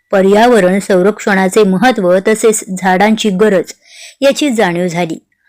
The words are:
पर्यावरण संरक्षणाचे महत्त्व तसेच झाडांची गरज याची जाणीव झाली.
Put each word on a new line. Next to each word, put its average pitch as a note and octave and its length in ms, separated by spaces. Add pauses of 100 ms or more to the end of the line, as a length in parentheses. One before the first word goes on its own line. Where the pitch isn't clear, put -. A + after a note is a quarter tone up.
(120)
पर्यावरण G3+ 680
संरक्षणाचे F#3+ 840
महत्त्व F#3+ 560 (100)
तसेच A3 360 (140)
झाडांची G3+ 520
गरज F#3+ 420 (480)
याची C#4 300
जाणीव F3+ 380
झाली. E3 380 (220)